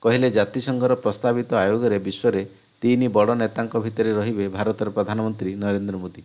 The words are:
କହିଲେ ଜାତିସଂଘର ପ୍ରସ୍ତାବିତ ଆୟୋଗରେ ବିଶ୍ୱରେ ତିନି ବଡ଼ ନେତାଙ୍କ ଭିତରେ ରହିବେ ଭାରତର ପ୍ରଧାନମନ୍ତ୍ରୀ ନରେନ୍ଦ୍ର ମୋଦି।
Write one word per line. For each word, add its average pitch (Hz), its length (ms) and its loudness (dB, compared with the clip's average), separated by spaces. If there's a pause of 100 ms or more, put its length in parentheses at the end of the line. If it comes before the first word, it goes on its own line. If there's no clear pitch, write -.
କହିଲେ 123 280 4
ଜାତିସଂଘର 127 640 0
ପ୍ରସ୍ତାବିତ 120 580 -2
ଆୟୋଗରେ 107 460 2
ବିଶ୍ୱରେ 98 420 0 (400)
ତିନି 123 260 2
ବଡ଼ 104 260 4
ନେତାଙ୍କ 117 440 -2
ଭିତରେ 110 360 0
ରହିବେ 104 340 0
ଭାରତର 104 420 -2
ପ୍ରଧାନମନ୍ତ୍ରୀ 107 680 -2
ନରେନ୍ଦ୍ର 101 420 -2
ମୋଦି। 90 280 -12